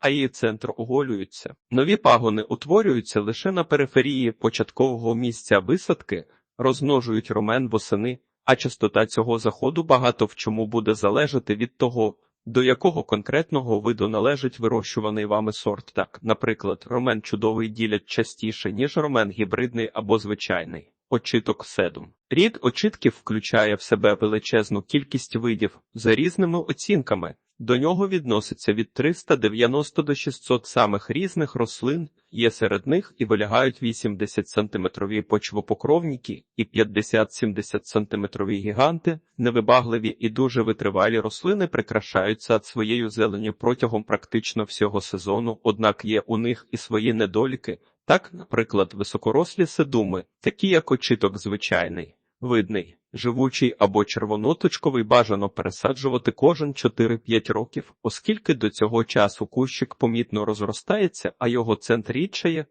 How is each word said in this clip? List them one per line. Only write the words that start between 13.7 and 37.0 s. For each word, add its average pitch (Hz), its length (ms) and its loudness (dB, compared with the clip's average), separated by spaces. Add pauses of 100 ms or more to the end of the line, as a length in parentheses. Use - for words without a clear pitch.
виду 107 280 0
належить 127 500 0
вирощуваний 107 680 -2
вами 107 280 0
сорт. - 420 -6
Так, - 280 -4
наприклад, 110 640 -2
ромен 123 340 0
чудовий 110 460 -2
ділять 107 380 -2
частіше, - 680 -6
ніж 127 240 -2
ромен 127 340 0
гібридний 110 640 -2
або 110 240 0
звичайний. 90 720 -6 (200)
Очиток - 540 -2
седум. - 480 -4 (180)
Рід 196 320 2
очитків - 580 0
включає 107 540 0
в - 80 -6
себе 104 320 4
величезну 107 680 0
кількість - 540 -4
видів 113 440 -2 (140)
за 113 200 4
різними 170 440 0
оцінками. 117 760 -2 (240)
До 117 180 2
нього 180 320 2
відноситься 123 640 -2
від 107 200 -2
триста 156 440 0
дев'яносто 120 640 0
до 143 120 0
шістсот - 520 -4
самих 104 440 0
різних 165 440 -4
рослин, 135 540 -4 (220)
є 113 200 2
серед 98 360 -2
них 170 320 0
і 120 60 0
вилягають 113 580 2
вісімдесят 107 680 -4
сантиметрові 101 720 -4
почвопокровники, 123 1200 -2 (120)
і 113 80 0
п'ятдесят-сімдесят 107 1200 -2